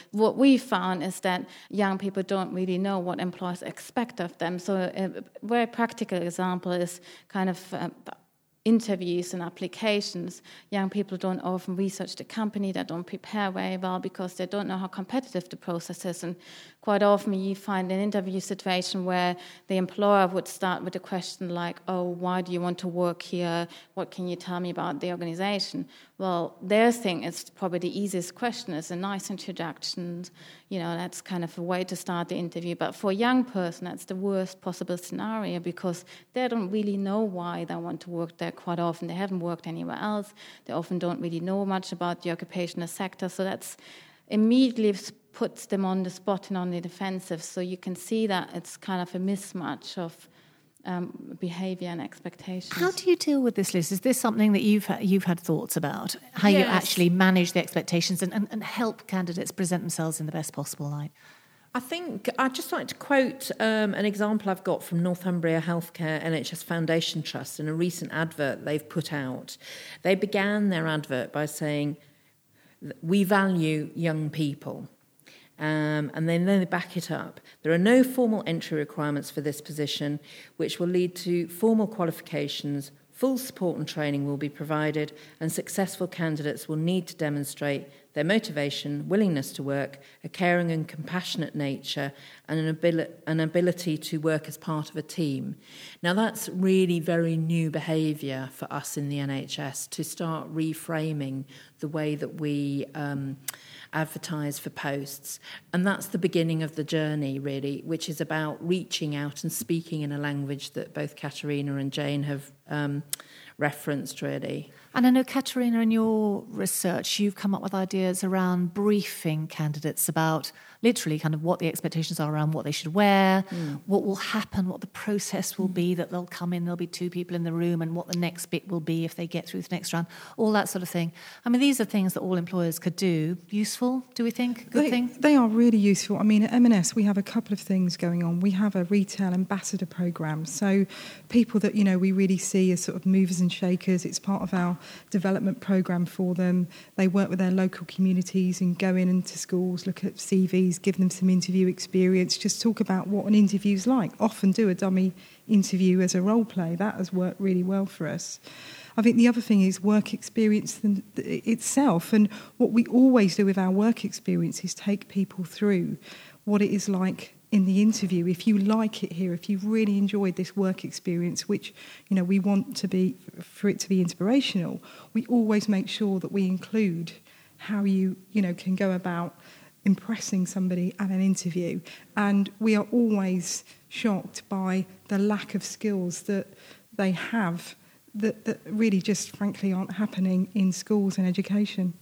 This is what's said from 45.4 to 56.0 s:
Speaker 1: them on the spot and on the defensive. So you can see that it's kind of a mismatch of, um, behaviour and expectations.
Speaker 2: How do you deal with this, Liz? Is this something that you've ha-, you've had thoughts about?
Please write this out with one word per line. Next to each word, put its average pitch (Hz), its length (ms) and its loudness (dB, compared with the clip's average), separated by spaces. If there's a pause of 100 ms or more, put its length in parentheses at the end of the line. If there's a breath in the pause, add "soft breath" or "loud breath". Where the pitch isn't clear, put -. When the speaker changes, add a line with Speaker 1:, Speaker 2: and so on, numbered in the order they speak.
Speaker 1:
them 196 180 0
on 185 180 2
the 180 80 -4
spot 190 400 -4
and 190 80 -2
on 180 140 -2
the 175 80 -4
defensive. 180 640 -6
So - 160 -8
you 180 160 -6
can 180 180 -8
see 220 320 -2
that 185 280 -2
it's 170 220 -12
kind 185 240 -4
of 180 140 -6
a 180 60 -4
mismatch 185 760 -6
of, 170 320 -10 (560 soft breath)
um, 180 540 -8
behaviour 180 500 -6
and 170 120 -8
expectations. - 720 -10
Speaker 2:
How 349 180 0
do 370 200 0
you 339 60 6
deal 285 260 2
with 240 140 2
this, 190 180 0
Liz? 175 180 0
Is 185 80 -2
this 254 180 2
something 214 340 4
that 202 100 4
you've 208 240 4
ha-, - 140 -2
you've 190 240 4
had 175 140 2
thoughts - 380 -2
about? 151 400 -4 (160)